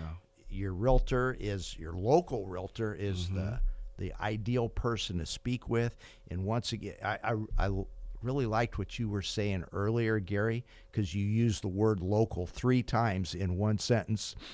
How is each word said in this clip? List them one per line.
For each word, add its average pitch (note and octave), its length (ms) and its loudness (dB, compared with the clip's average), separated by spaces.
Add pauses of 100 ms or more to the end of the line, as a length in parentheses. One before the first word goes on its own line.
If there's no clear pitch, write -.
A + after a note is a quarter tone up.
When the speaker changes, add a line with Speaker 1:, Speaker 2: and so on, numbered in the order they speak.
(480)
Speaker 1:
Your F#2+ 240 -4
realtor B2+ 640 4
is, G2 400 -4
your E2 140 -8
local A2+ 540 2
realtor G2 480 -4
is F#2 320 -2
Speaker 2:
Mm-hmm. F#2 100 -2
Speaker 1:
the, G2+ 240 -2 (380)
the F#2+ 220 -4
ideal A2 480 0
person A2 500 -2
to D#2+ 80 -4
speak - 420 -6
with. A#2 260 2 (360)
And F2+ 140 -4
once A2 280 0
again, G2+ 220 -6 (100)
I, G2+ 180 -2
I, A2+ 120 0 (240)
I F#2+ 80 4
l-, G2 200 0 (360)
really C3 240 0
liked A2 320 0
what - 200 -6
you A2 120 -2
were G2+ 100 0
saying G2 440 0 (100)
earlier, A2 460 2
Gary, G#2 440 0 (280)
'cause F#2+ 200 0
you G2+ 120 0
used A2 380 2
the G#2+ 60 -2
word G#2 320 4
local F#2+ 460 2
three B2+ 360 2
times G2 520 0
in F2+ 240 0
one G#2+ 200 2
sentence. - 560 0 (200)